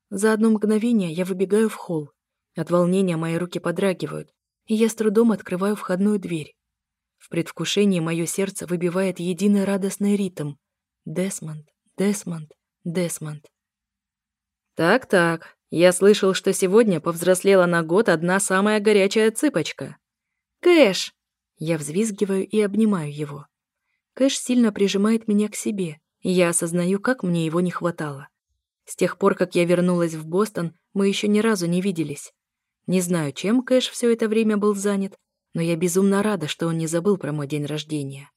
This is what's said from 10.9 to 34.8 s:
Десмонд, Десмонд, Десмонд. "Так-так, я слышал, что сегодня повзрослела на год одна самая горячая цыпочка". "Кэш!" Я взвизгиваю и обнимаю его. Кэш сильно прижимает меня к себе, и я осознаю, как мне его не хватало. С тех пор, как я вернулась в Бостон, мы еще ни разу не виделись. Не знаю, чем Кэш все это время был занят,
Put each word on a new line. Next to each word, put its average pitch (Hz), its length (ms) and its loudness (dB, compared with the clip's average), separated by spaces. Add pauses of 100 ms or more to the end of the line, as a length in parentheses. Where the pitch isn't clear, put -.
Десмонд, 160 640 -8 (320)
Десмонд, 185 540 -4 (320)
Десмонд. 160 640 -6 (1300)
"Так-так, 170 800 0 (140)
я 175 220 4
слышал, 196 420 4
что - 180 -2
сегодня 190 480 2
повзрослела 180 640 4
на 170 180 2
год 180 280 2
одна 175 280 2
самая 202 420 0
горячая 208 500 2
цыпочка". 202 640 -4 (640)
"Кэш!" 294 540 4 (420)
Я 160 220 -4
взвизгиваю 190 680 -4
и 214 140 0
обнимаю 196 540 0
его. 147 320 -10 (640)
Кэш 269 260 0
сильно 240 340 2
прижимает 202 540 2
меня 208 220 2
к 208 80 -14
себе, 190 420 -6 (220)
и 180 100 -2
я 180 200 4
осознаю, 175 500 0
как 254 220 -2
мне 170 240 0
его 165 160 0
не 180 80 0
хватало. 151 580 -6 (560)
С - 100 -16
тех - 220 -2
пор, 196 180 2
как 180 200 -2
я 175 100 2
вернулась 175 500 2
в 156 120 -10
Бостон, 170 480 -4 (180)
мы 196 160 0
еще 202 200 -2
ни 208 100 4
разу 214 280 0
не 175 140 0
виделись. 160 540 -6 (520)
Не 185 140 0
знаю, 170 320 0
чем 240 320 0
Кэш 254 240 2
все 240 240 0
это 226 160 0
время 214 300 2
был 208 160 2
занят, 196 420 -2 (380)